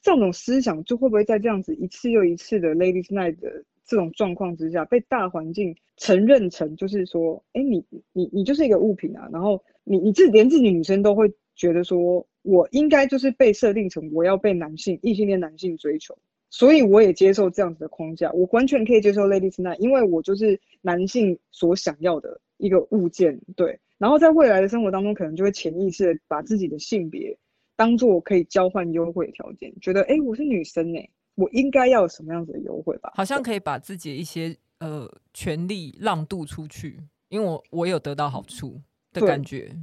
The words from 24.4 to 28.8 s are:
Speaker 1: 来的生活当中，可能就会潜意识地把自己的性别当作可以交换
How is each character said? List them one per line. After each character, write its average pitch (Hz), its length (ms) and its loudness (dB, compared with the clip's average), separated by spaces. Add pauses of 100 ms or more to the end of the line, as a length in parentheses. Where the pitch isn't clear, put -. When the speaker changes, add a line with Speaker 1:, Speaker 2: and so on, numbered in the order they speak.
Speaker 1:
来 190 100 4
的 196 80 2
生 233 140 -2
活 202 80 0
当 190 120 -2
中， 208 120 -2
可 196 100 -6
能 156 100 -8
就 175 80 -4
会 202 80 2
潜 170 300 -8
意 196 100 -2
识 175 220 0
地 160 160 -4
把 151 140 -6
自 214 160 -4
己 180 100 -4
的 151 100 -8
性 175 300 -4
别 - 260 -10 (420)
当 233 220 2
作 214 220 4
可 196 160 -2
以 175 80 2
交 185 260 0
换 175 220 -4